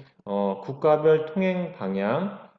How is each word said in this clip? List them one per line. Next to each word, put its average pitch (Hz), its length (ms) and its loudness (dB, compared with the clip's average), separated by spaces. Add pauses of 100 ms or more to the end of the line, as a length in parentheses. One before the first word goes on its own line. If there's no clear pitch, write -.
(240)
어, 101 380 -2
국가별 156 640 2
통행 180 460 -2
방향, 104 760 -4 (100)